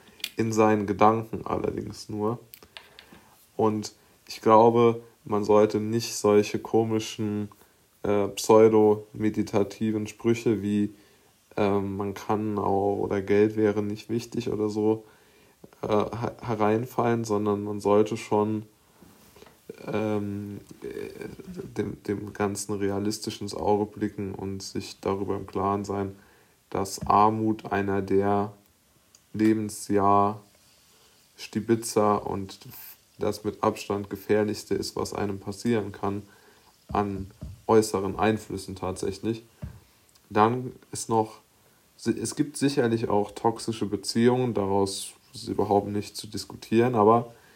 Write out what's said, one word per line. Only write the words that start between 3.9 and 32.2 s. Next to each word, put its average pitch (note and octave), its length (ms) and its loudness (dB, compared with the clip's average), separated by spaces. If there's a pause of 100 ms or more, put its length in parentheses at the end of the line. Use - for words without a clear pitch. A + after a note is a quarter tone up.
ich - 120 -16
glaube, A#2 640 6 (220)
man G#2 200 -2
sollte G#2+ 360 6
nicht A2+ 360 -4
solche G#2 420 4
komischen, A2 920 -2 (540)
äh, G2+ 260 0
pseudo-meditativen G#2+ 1800 4
Sprüche A2+ 560 0
wie, G#2 320 0 (640)
ähm, G2 400 0
man G2+ 180 -4
kann G#2+ 440 -4
auch, G2 400 0
oder G2+ 240 -2
Geld G#2 340 4
wäre G#2+ 260 2
nicht G#2 280 -6
wichtig A#2 400 -6
oder G#2+ 180 -2
so, G#2+ 360 0 (800)
äh, - 60 -4
he-, A2 580 -4
hereinfallen, A#2 800 0
sondern G#2 400 -2
man G#2 160 -8
sollte G#2 360 4
schon, G#2+ 480 -2 (1200)
ähm, G#2 760 -4 (220)
äh, - 280 -10 (680)
dem, G2+ 280 -6
dem G2+ 280 -6
Ganzen G2+ 420 -4
realistisch G2+ 640 -4
ins G2+ 140 -10
Auge G#2 320 0
blicken G#2 480 -6
und F#2+ 280 -8
sich - 380 -10
darüber G2 340 -2
im G2 120 -8
Klaren G2 380 -2
sein, G2 300 -4 (560)
dass F#2+ 360 -6
Armut A2 640 2
einer G2 300 0
der G2+ 500 2 (800)
Lebensjahr-Stibitzer G#2 3000 0